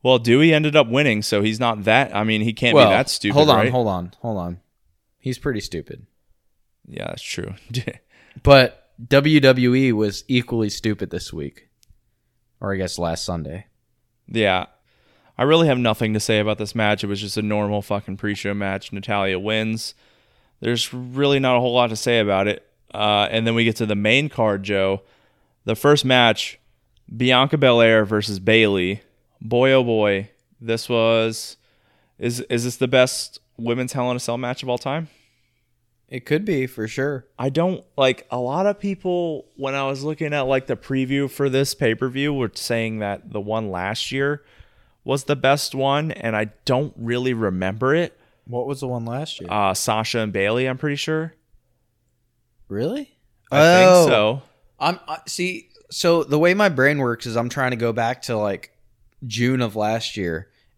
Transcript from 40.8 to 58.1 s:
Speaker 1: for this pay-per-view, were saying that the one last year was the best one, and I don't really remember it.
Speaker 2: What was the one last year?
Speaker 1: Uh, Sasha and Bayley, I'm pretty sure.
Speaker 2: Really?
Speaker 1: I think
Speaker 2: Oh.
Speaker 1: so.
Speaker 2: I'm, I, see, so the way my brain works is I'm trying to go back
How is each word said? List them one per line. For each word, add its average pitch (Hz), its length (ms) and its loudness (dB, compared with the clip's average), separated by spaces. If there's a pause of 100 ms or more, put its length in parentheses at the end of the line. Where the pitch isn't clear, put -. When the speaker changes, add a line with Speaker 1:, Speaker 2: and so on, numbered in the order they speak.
Speaker 1:
for 139 200 -2
this 135 260 0
pay-per-view, 131 580 -2
were 127 200 -2
saying 113 460 -4
that 101 340 -6
the 107 80 -6
one 107 300 -6
last 92 380 -6
year 139 320 -4 (600)
was 135 220 -4
the 147 100 0
best 139 400 0
one, 139 380 -2
and 113 200 -6
I 107 120 -2 (180)
don't 151 320 -2
really 123 380 -2
remember 107 600 -2
it. 170 240 -2 (280)
Speaker 2:
What 120 220 -6
was 135 120 -8
the 135 80 -6
one 123 160 -6
last 127 380 -8
year? 87 100 -12
Speaker 1:
Uh, 101 220 2
Sasha 110 460 -2
and 107 120 -2
Bayley, 104 340 0
I'm 131 120 -4
pretty 143 180 -4
sure. 156 380 -4 (1400)
Speaker 2:
Really? 170 480 -6 (340)
Speaker 1:
I 135 80 2
think 180 320 8
Speaker 2:
Oh. 180 160 8
Speaker 1:
so. 120 340 2 (380)
Speaker 2:
I'm, 170 200 -2 (100)
I, 160 180 -10
see, 175 420 -6 (200)
so 170 340 0
the 143 160 0
way 175 140 4
my 202 160 2
brain 143 300 2
works 120 260 -2
is 117 100 -6
I'm 120 140 -2
trying 127 220 -2
to 120 60 -4
go 117 140 -2
back 117 320 -2